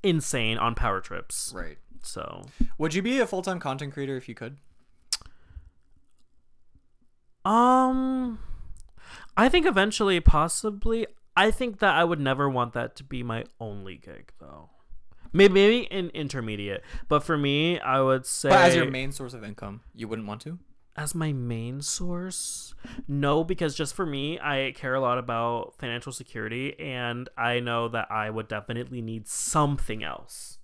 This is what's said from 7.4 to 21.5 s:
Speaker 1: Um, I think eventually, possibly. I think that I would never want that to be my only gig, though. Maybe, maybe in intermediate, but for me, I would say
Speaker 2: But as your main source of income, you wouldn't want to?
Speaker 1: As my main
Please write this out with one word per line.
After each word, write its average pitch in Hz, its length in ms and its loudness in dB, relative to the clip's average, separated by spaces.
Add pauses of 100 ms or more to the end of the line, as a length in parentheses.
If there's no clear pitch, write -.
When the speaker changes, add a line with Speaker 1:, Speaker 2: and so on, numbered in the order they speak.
Speaker 1:
Um, 254 960 4 (1000)
I 226 120 6
think 349 180 6
eventually, 196 540 4
possibly. 202 840 4 (300)
I 214 140 8
think 226 300 -2
that 190 140 4
I 165 100 6
would 165 160 0
never 135 280 2
want 123 260 0
that 120 220 -4
to 135 80 -16
be 127 180 -8
my 117 220 -6 (160)
only 101 360 -10
gig, - 420 -20
though. 76 320 -20 (600)
Maybe, 196 220 10
maybe 208 320 8
in 185 240 -4
intermediate, 110 720 -4 (260)
but 147 140 6
for 160 140 0
me, 147 440 2
I 131 200 0
would 131 240 2
say - 240 -2
Speaker 2:
But 139 120 8
as 175 160 8
your 131 140 2
main 131 220 -4
source 127 220 -10
of 110 100 -14
income, 107 380 -12 (120)
you 113 140 -10
wouldn't 110 180 -6
want 107 160 -8
to? 170 160 -12 (400)
Speaker 1:
As 151 160 -4
my 156 180 -2
main 120 480 -6